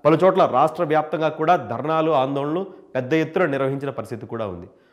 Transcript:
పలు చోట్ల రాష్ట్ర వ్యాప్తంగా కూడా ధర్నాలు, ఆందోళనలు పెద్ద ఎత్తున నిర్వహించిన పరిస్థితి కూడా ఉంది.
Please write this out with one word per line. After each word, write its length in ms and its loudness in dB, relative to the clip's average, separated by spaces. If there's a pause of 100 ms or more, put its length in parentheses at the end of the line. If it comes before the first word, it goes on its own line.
పలు 180 6
చోట్ల 220 6
రాష్ట్ర 380 2
వ్యాప్తంగా 460 0
కూడా 260 2
ధర్నాలు, 560 -2
ఆందోళనలు 560 -2 (280)
పెద్ద 180 -2
ఎత్తున 320 2
నిర్వహించిన 440 -2
పరిస్థితి 360 -10
కూడా 220 -8
ఉంది. 200 -12 (240)